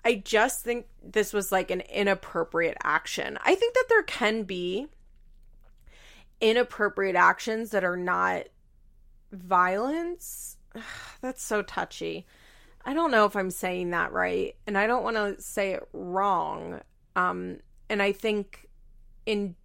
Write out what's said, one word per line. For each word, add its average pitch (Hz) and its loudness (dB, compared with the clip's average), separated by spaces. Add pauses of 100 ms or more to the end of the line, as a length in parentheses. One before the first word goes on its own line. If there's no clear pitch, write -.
I 240 4
just 214 2
think 240 -4 (160)
this 208 0
was, 202 -2
like, 190 2
an 180 -2
inappropriate 175 0
action. - -2
I - 6
think 466 0
that 508 4
there 453 6
can 220 0
be 185 -4 (1500)
inappropriate 214 2
actions 208 4
that 202 2
are 180 0
not 180 0 (840)
violence. 202 0 (160)
<sighs> - -14
That's 254 -6
so 208 0
touchy. 170 -6 (580)
I 269 -4
don't 320 2
know 214 6
if 202 -2
I'm 190 -2
saying 180 -4
that 170 0
right, 180 -2 (100)
and 208 -4
I 202 4
don't 240 0
wanna 208 -2
say 196 -4
it - -8
wrong. 175 -2 (340)
Um, 180 0 (300)
and 202 0
I 196 4
think 208 -4 (580)
in 202 -2